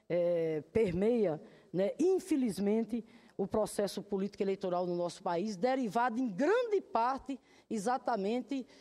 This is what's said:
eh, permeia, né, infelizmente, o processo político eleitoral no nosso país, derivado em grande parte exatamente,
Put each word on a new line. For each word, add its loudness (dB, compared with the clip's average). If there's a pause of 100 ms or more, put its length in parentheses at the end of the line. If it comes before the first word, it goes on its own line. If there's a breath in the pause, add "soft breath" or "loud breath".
eh, 0 (100)
permeia, 2 (320 loud breath)
né, 0
infelizmente, 0 (340 loud breath)
o -2
processo -2
político -4
eleitoral 0
no -2
nosso -4
país, -2
derivado 0
em -2
grande 2
parte -2 (300 loud breath)
exatamente, -2 (140 loud breath)